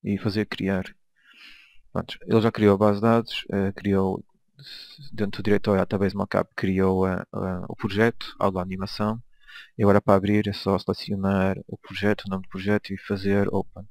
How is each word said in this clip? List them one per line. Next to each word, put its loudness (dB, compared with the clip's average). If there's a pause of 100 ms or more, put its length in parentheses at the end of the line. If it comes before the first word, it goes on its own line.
E 0
fazer -2
criar. -2 (1080)
Pronto, -6
ele 2
já 2
criou 4
a 0
base 4
de -4
dados, 0
eh, 0
criou 0 (880)
dentro -6
do -8
diretório 4
Database 0
Mockup, -2
criou, 2
eh, -2
eh, -6
o -10
projeto, -2
aula 0
animação. -4 (540)
E 0
agora 8
para 6
abrir 2
é -2
só 0
selecionar -2 (100)
o -12
projeto, -2
o -8
nome -4
do -14
projeto -2
e -10
fazer 0
Open. -4